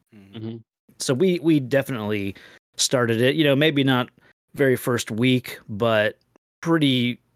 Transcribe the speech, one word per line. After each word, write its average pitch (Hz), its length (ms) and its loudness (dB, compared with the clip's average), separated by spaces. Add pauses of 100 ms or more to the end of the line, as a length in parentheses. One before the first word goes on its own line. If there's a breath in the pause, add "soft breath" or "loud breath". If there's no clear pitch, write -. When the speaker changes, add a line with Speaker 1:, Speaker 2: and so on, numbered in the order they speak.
(140)
Speaker 1:
Mm-hmm. 101 240 -20
Speaker 2:
Mm-hmm. 113 180 -10 (420)
Speaker 3:
So - 160 -2
we, 175 260 2
we 156 200 2
definitely 107 760 -4 (420 loud breath)
started 117 440 0
it, 131 160 2
you 156 80 2
know, 143 120 4
maybe 147 280 2
not 127 240 0 (460 soft breath)
very 135 220 2
first 120 340 -4
week, 123 480 0 (100)
but 110 500 0 (440)
pretty, 135 580 0 (160)